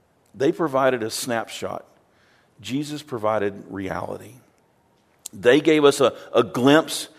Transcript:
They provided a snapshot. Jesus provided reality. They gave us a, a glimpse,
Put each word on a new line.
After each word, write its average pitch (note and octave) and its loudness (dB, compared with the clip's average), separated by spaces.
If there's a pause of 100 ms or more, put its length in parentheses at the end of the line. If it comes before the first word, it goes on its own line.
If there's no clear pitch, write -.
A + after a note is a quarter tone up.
(340)
They C#3 0
provided C3 0
a A2 -6
snapshot. A2 -8 (760)
Jesus C#3+ -8
provided G#2 -2
reality. G2 -10 (960)
They A#2+ 4
gave D3+ 4
us C#3+ 4
a, A#2+ 2 (180)
a A#2+ 4
glimpse, C#3+ 2 (100)